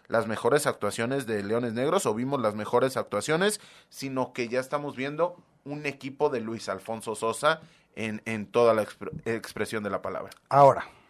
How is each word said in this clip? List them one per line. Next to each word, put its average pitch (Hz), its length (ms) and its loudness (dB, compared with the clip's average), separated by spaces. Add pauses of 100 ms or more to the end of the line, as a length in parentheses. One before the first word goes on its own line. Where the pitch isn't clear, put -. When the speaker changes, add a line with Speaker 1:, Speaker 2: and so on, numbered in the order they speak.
Speaker 1:
las 110 180 2
mejores 135 400 2
actuaciones 120 600 -2
de 104 160 -2
Leones 113 320 -2
Negros, 151 320 0
o 110 80 0
vimos 131 260 -2
las 107 140 2
mejores 123 420 0
actuaciones, 156 640 0 (300)
sino 131 420 -4
que 120 160 -4
ya 123 120 -2
estamos 139 360 -6
viendo 151 400 -2 (300)
un 147 180 -8
equipo 135 460 -2
de 123 100 -2
Luis 110 300 -6
Alfonso 107 440 -6
Sosa 147 460 0 (360)
en, 107 280 -6
en 110 220 -6
toda 117 260 6
la 110 100 2
expre-, - 300 -10 (140)
expresión 110 560 -4
de 101 80 -4
la 95 100 -2
palabra. 90 300 -8 (180)
Speaker 2:
Ahora, 139 380 8 (240)